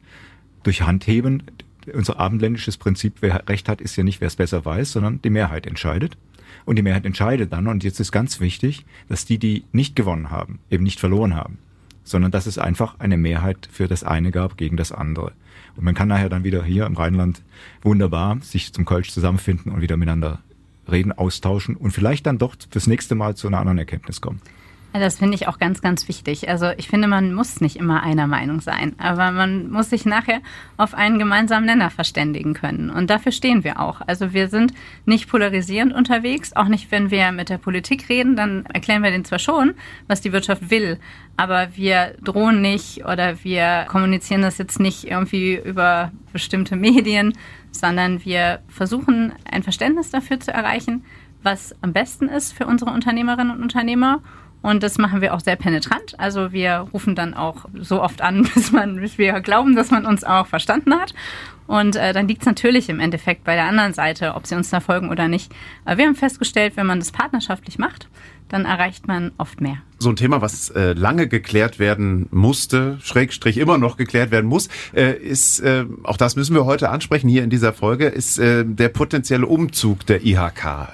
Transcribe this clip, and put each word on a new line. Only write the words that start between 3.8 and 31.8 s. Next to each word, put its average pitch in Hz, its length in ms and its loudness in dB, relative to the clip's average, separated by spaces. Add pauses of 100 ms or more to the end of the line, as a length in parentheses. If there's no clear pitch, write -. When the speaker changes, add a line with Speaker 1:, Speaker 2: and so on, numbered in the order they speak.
Speaker 1:
ist - 140 -10
ja 95 80 0
nicht, 95 180 0
wer 90 60 0
es - 80 -6
besser 87 280 -2
weiß, 98 280 -4
sondern 110 300 -2
die 110 100 0
Mehrheit 95 340 -2
entscheidet. 85 500 -4 (500)
Und 117 100 0
die 107 80 2
Mehrheit 95 220 0
entscheidet 104 460 0
dann, 90 160 -2
und 104 160 -2
jetzt 98 160 -4
ist 101 120 -4
ganz 113 280 0
wichtig, 123 460 -2 (240)
dass - 160 -6
die, 113 140 0
die 107 320 0
nicht 135 240 0
gewonnen 85 340 -2
haben, - 300 -8 (100)
eben 90 140 2
nicht 95 160 0
verloren 98 360 2
haben, - 220 -8 (460)
sondern 92 260 2
dass 95 160 0
es 101 140 -6
einfach 87 400 -2
eine 98 180 0
Mehrheit 82 540 0
für 95 160 -2
das 87 160 -4
eine 82 260 0
gab 90 280 -2
gegen 80 200 -2
das 82 140 -4
andere. 80 400 -6 (440)
Und - 80 -8
man 87 120 2
kann 101 140 2
nachher 98 200 2
dann 90 140 -2
wieder 92 200 0
hier 92 220 0
im 113 100 -4
Rheinland 90 460 0 (400)
wunderbar 98 600 2
sich - 320 -6
zum 87 120 -2
Kölsch 90 240 0
zusammenfinden 90 640 -2
und 98 100 -4
wieder 82 160 -2
miteinander 82 440 -2 (500)
reden, 92 200 2
austauschen 95 640 -2
und 104 160 -2
vielleicht 117 360 0
dann 135 100 0
doch 123 180 -2 (140)
fürs - 160 -2
nächste 113 300 0
Mal 107 200 -2
zu - 120 -8
einer 98 120 0
anderen 92 200 2
Erkenntnis - 420 -8
kommen. - 200 -10 (520)
Speaker 2:
Ja, 208 60 -4
das 190 200 0
finde 202 160 2
ich - 120 -6
auch 175 100 -4
ganz, 185 240 -2
ganz 180 280 -2
wichtig. - 400 -6
Also 175 260 0
ich - 140 -12
finde, 208 180 2
man 190 260 2
muss 226 280 -4
nicht 156 160 0
immer 165 260 0
einer 156 240 2
Meinung 143 320 -2
sein, - 380 -4
aber 180 340 0
man 190 400 -2
muss 214 180 -2
sich 196 160 0
nachher 226 360 0 (340)
auf 208 180 0
einen 214 240 2
gemeinsamen 214 480 2
Nenner 226 240 4